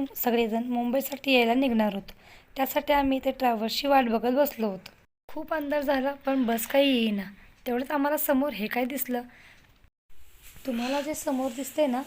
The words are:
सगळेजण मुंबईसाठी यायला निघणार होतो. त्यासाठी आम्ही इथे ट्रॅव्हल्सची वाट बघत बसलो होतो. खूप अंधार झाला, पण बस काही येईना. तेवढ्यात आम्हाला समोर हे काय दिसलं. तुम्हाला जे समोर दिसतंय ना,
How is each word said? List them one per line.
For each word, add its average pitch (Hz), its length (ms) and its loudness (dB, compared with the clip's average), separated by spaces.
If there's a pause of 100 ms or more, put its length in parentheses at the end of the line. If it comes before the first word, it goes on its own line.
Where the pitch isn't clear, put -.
(160)
सगळेजण 233 480 0
मुंबईसाठी 247 680 -2
यायला 233 220 6
निघणार 233 400 2
होतो. - 180 -10 (440)
त्यासाठी 285 360 0
आम्ही 269 260 4
इथे 262 120 -2
ट्रॅव्हल्सची 233 560 0
वाट 269 180 6
बघत 233 280 0
बसलो 254 360 0
होतो. 185 220 -8 (380)
खूप 311 260 -8
अंधार 294 260 -2
झाला, 277 340 0
पण 269 320 0
बस 226 200 0
काही 277 220 4
येईना. 220 360 0 (420)
तेवढ्यात 254 240 -2
आम्हाला 294 260 0
समोर 285 360 2
हे 202 140 -4
काय 240 180 -2
दिसलं. 247 380 -4 (1400)
तुम्हाला 254 340 -2
जे 294 140 -4
समोर 269 420 -2
दिसतंय 285 300 0
ना, 254 200 0